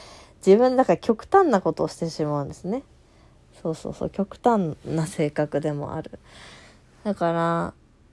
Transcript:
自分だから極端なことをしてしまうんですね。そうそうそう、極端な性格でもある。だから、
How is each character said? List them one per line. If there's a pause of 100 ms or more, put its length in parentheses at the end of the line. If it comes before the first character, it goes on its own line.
(440)
自
分
だ
か
ら
極
端
な
こ
と
を
し
て
し
ま
う
ん
で
す
ね。 (800)
そ
う
そ
う
そ
う、
極
端
な
性
格
で
も
あ
る。 (840)
だ
か
ら、 (380)